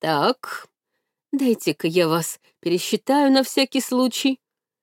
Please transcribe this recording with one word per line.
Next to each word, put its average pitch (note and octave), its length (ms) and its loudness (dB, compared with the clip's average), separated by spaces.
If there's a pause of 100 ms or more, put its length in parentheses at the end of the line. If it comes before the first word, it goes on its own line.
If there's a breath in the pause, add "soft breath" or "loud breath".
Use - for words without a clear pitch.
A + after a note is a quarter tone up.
Так, D#3+ 680 -2 (640)
дайте-ка A#3 540 0
я E3+ 220 2
вас E3 320 -2 (200)
пересчитаю C4 720 0
на C4+ 100 4
всякий C4+ 380 -2
случай, B3+ 600 -2 (420)